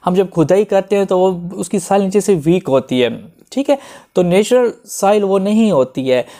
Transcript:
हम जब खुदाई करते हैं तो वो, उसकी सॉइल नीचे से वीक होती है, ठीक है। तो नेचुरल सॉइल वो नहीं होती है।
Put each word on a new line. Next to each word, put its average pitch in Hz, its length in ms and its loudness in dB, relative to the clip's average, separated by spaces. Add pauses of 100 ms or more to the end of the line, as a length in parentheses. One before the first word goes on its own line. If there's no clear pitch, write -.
हम 180 100 0
जब 185 160 0
खुदाई 180 340 2
करते 196 320 -2
हैं 196 100 0
तो 185 120 0
वो, 180 380 -2
उसकी 202 220 -6
सॉइल 196 240 0
नीचे 196 180 0
से 202 140 0
वीक 165 340 0
होती 131 320 0
है, 117 340 -4 (180)
ठीक 277 180 -4
है। 277 80 2 (360)
तो 185 80 2
नेचुरल 208 500 2 (140)
सॉइल 208 360 0
वो 196 160 0
नहीं 214 340 0
होती 131 360 -2
है। 127 180 0 (140)